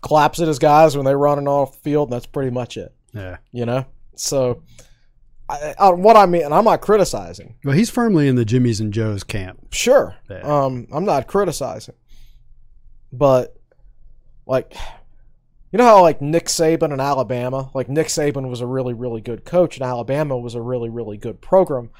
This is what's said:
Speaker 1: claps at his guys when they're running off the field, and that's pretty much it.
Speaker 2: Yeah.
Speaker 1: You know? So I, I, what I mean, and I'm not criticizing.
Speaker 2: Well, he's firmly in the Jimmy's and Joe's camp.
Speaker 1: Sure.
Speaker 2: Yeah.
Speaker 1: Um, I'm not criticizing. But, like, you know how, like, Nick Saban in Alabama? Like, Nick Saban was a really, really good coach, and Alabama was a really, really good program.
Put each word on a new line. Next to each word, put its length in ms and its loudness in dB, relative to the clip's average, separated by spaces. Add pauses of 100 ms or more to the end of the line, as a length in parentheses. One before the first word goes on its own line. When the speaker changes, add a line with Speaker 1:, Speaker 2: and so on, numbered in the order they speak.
Speaker 1:
claps 380 2
at 80 0
his 120 -2
guys 360 6
when 100 -4
they're 120 2
running 320 0
off 240 0
the 60 -20
field, 280 -2
and 80 -8
that's 100 -8
pretty 260 -6
much 260 -8
it. 160 -14 (200)
Speaker 2:
Yeah. 240 -12 (140)
Speaker 1:
You 140 -6
know? 200 -4 (300)
So 480 -4 (880)
I, 280 -6
I, 120 6
what 260 6
I 100 10
mean, 180 0
and 100 -4
I'm 100 4
not 160 4
criticizing. 760 -2 (100)
Speaker 2:
Well, 100 0
he's 140 2
firmly 400 2
in 80 2
the 80 0
Jimmy's 340 0
and 140 -4
Joe's 320 -4
camp. 480 -12
Speaker 1:
Sure. 420 2 (140)
Speaker 2:
Yeah. 140 -14
Speaker 1:
Um, 500 -2
I'm 100 -4
not 240 -2
criticizing. 680 -4 (1160)
But, 440 2 (920)
like, 280 -4 (960)
you 60 -4
know 80 6
how, 160 8
like, 200 4
Nick 240 -2
Saban 480 0
in 60 -6
Alabama? 760 -4
Like, 160 -6
Nick 180 -2
Saban 420 -4
was 120 -10
a 60 -8
really, 260 -4
really 280 -8
good 240 -12
coach, 320 0
and 80 -6
Alabama 520 -4
was 180 -10
a 60 -8
really, 280 -6
really 280 -10
good 240 -12
program. 480 0 (100)